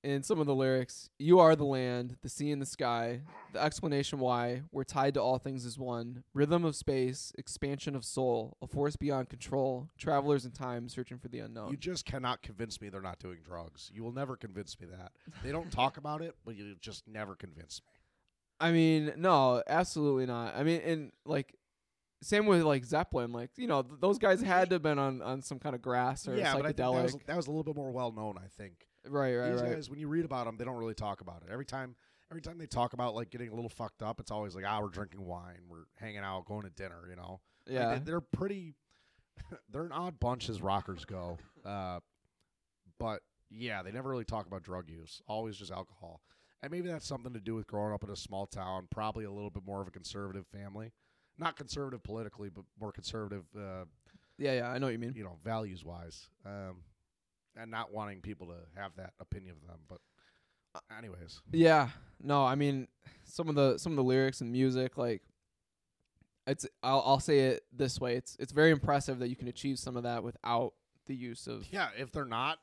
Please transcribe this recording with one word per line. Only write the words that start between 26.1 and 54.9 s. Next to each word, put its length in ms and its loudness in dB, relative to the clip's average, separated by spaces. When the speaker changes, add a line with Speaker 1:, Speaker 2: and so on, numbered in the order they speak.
Speaker 1:
or 80 -2
Speaker 2:
Yeah, 200 4
but 100 0
I 40 0
think 80 -2
that 160 2
was, 220 2
Speaker 1:
psychedelic. 100 -12
Speaker 2:
that 120 -4
was 100 -2
a 40 -6
little 120 -2
bit 120 -4
more 160 -4
well 200 -2
known, 260 -6
I 100 -14
think. 400 -16
Speaker 1:
Right, 280 2
right, 180 2
Speaker 2:
These 100 2
Speaker 1:
right. 100 0
Speaker 2:
guys, 160 -6
when 80 -12
you 100 -6
read 180 0
about 200 -2
'em, 120 -6
they 60 -6
don't 120 -4
really 180 -4
talk 280 -4
about 200 -14
it. 100 -18
Every 140 -8
time, 300 -8
every 140 -12
time 160 -12
they 80 -10
talk 260 0
about, 220 -2
like, 160 -6
getting 180 -8
a 60 -10
little 160 -6
fucked 320 -10
up, 160 -6
it's 100 -14
always 240 -4
like, 100 -8
"Ah, 160 0
we're 100 -2
drinking 360 -10
wine, 420 -12
we're 180 -18
hanging 240 -10
out, 260 -6
going 160 -8
to 80 -12
dinner," 400 -12
you 60 -14
know? 260 -14
Like, 80 -8
Speaker 1:
Yeah. 220 2
Speaker 2:
they, 60 -4
they're 200 -4
pretty, 540 -6
<laughs> 340 -16
they're 140 -6
an 60 -10
odd 280 -6
bunch 300 0
as 120 -6
rockers 440 -2
go. 340 -8
Uh, 360 -6
but, 240 -4
yeah, 320 -6
they 100 -10
never 200 -6
really 140 -4
talk 200 -4
about 160 -8
drug 260 -8
use. 380 -16
Always 320 -6
just 140 -14
alcohol. 500 -12
And 80 -10
maybe 180 -4
that's 180 -6
something 260 -8
to 60 -8
do 160 -4
with 100 -4
growing 260 -2
up 120 -4
in 80 -10
a 40 -8
small 300 -6
town, 460 -8
probably 340 -4
a 60 -10
little 180 -8
bit 160 -10
more 160 -6
of 60 -8
a 40 -14
conservative 540 -10
family. 460 -14
Not 180 -4
conservative 460 -8
politically, 460 -8
but 160 -16
more 120 -8
conservative, 540 -8
uh, 280 -10
Speaker 1:
Yeah, 160 0
yeah, 160 0
I 80 -4
know 80 0
what 80 0